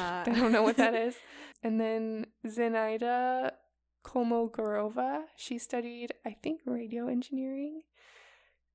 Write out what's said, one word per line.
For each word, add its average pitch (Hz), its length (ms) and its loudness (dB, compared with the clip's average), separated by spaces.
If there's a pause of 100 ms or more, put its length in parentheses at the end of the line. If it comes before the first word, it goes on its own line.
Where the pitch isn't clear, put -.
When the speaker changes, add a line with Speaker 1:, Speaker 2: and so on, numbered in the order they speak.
Speaker 1:
Uh. 180 240 -4
Speaker 2:
I 233 80 2
don't 233 180 6
know 220 120 8
what 226 120 4
that 226 180 6
Speaker 1:
<laughs> 226 120 2
Speaker 2:
is. 247 100 -4 (460)
And 220 180 0
then 220 460 -2 (200)
Zenaida 240 1080 0 (520)
Kolmogorova, 233 1200 0 (120)
she - 220 -8
studied, 240 540 -6 (120)
I 208 80 -6
think, 320 340 -6
radio 233 420 -4
engineering. 269 720 -4 (920)